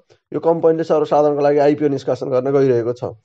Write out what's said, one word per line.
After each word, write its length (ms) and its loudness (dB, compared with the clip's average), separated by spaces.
यो 80 -6
कम्पनीले 440 0
सर्वसाधारणको 580 0
लागि 160 2
आइपिओ 300 2
निष्कासन 420 -4
गर्न 220 0
गइरहेको 400 2
छ। 120 -10